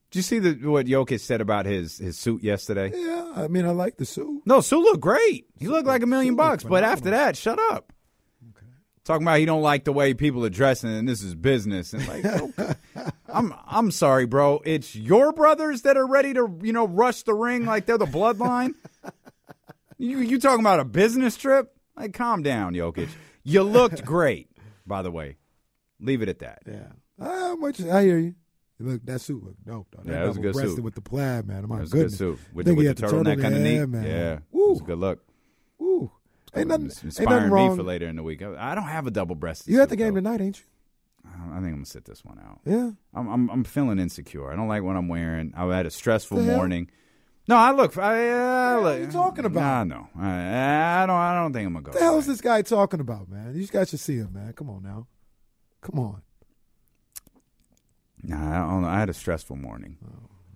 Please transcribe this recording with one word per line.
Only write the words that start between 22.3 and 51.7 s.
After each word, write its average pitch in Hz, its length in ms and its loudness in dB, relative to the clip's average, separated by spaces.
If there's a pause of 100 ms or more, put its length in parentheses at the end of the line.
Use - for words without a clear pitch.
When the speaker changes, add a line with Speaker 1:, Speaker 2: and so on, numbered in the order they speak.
Speaker 1:
down, 110 300 0
Jokic. 85 360 -4 (340)
You 185 200 6
looked 208 420 4
great, 139 420 0 (380)
by 95 160 -6
the 90 100 -6
way. 76 260 -10 (640)
Leave 123 220 -2
it 101 80 -2
at 87 100 -8
that. 57 280 -16
Speaker 2:
Yeah. 104 220 -16 (300)
I, 359 360 -6
much, 285 260 -6
I 185 220 4
hear 175 160 6
you. 170 160 -2 (440)
Look, 120 280 -6
that 127 140 -6
suit 123 220 -10
looked 95 220 -20
dope, 107 240 -14
though. - 140 -20
That - 80 -10
Speaker 1:
Yeah, 80 140 -4
it - 20 0
was 98 100 -4
a - 20 -6
good 98 100 -2
Speaker 2:
double-breasted 95 260 -2
Speaker 1:
suit. 117 80 -6
Speaker 2:
with 113 100 -8
the 104 80 -12
plaid, 123 460 -4
man. 98 200 -8
My 113 100 -6
Speaker 1:
That 107 40 -6
was 78 80 -8
a 135 60 -2
good - 80 4
Speaker 2:
goodness. 101 160 -2
Speaker 1:
suit. 87 200 -4 (140)
With 87 140 -6
Speaker 2:
Think 170 100 6
Speaker 1:
the, 151 60 4
Speaker 2:
he 147 40 4
Speaker 1:
with - 0 -
Speaker 2:
had 131 100 0
Speaker 1:
the 117 40 -8
Speaker 2:
the 107 220 2
Speaker 1:
turtleneck 151 160 2
Speaker 2:
turtleneck. 135 60 0
Speaker 1:
underneath. 147 340 2
Speaker 2:
Yeah, 147 80 0
man. 117 180 -4
Speaker 1:
Yeah. 80 340 -2 (120)
Speaker 2:
Woo. 381 140 4
Speaker 1:
It 415 40 6
was 370 120 0
a - 20 -18
good 82 160 -6
look. 92 260 -4 (540)
Speaker 2:
Woo. 349 320 -2 (440)
Ain't 320 120 -2
nothing, 311 180 -2
Speaker 1:
It's - 180 -12
Speaker 2:
ain't - 20 -16
nothing - 20 -8 (180)
Speaker 1:
inspiring 226 200 6
me 202 100 2
Speaker 2:
wrong. 190 200 4
Speaker 1:
for - 80 -4
later 87 240 -6
in 80 80 -8
the 80 80 -8
week. 80 200 -8
I, 101 280 -10
I 175 40 -6
don't 208 80 -6
have 156 240 -8
a 117 40 -4
double-breasted 85 600 -4
Speaker 2:
You 262 80 6
at 277 40 6
Speaker 1:
suit, 277 40 -2
Speaker 2:
the 240 60 -4
game 220 180 -2
Speaker 1:
though. 190 80 -2
Speaker 2:
tonight, 214 200 -4
ain't 196 180 -6
you? - 60 -20 (600)
Speaker 1:
I, - 40 -20
I 85 260 -16
think 92 140 -6
I'm - 40 -6
gonna 71 120 -10
sit - 200 -20
this - 180 -20
one 50 140 -20
out. 50 260 -20
Speaker 2:
Yeah. 226 280 -2 (240)
Speaker 1:
I'm, 120 120 -6
I'm, 120 220 0
I'm 123 140 -2
feeling 120 340 -2
insecure. 71 540 -6
I 78 40 -8
don't 110 120 -4
like 107 160 -4
what 95 120 -4
I'm 90 120 -2
wearing. 82 500 -4
I 90 80 -4 (100)
had 90 120 -2
a - 40 -8
stressful - 460 -2
Speaker 2:
The - 60 2
hell? - 140 2
Speaker 1:
morning. 90 340 -2 (580)
No, 240 60 6
I 233 160 8
look. 269 260 2
I, 226 320 0
uh, 247 460 0
Speaker 2:
What 220 80 2
Speaker 1:
look. 151 140 2
Speaker 2:
are 127 60 -6
you - 80 -6
talking 349 340 -2
about? 139 420 0
Speaker 1:
Nah, 69 80 -8
no. 53 120 -16 (120)
I, 131 840 0
I - 20 2
don't. 185 100 0
I 175 260 0
don't 156 120 -2
think 110 120 -4
I'm 87 80 -4